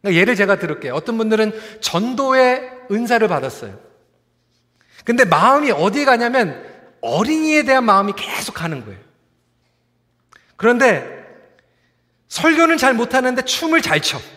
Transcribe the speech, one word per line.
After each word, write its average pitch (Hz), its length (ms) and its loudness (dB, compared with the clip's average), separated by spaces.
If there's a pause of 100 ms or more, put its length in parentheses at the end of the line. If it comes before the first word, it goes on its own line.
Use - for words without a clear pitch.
그러니까 175 180 2
예를 220 160 2
제가 196 200 2
들을게요. 147 380 -8
어떤 226 220 -6
분들은 220 360 0 (280)
전도의 254 880 0 (200)
은사를 220 360 0
받았어요. 127 520 -6 (1300)
근데 247 200 2
마음이 233 460 4
어디 202 340 0
가냐면 240 580 0 (380)
어린이에 302 640 0
대한 262 220 2
마음이 202 300 2
계속 - 380 -10
가는 156 320 -8
거예요. 98 160 -18 (1600)
그런데 233 600 2 (1080)
설교는 320 480 2
잘 262 180 2
못하는데 247 480 0
춤을 320 400 0
잘 151 180 0
춰. 139 200 -6 (160)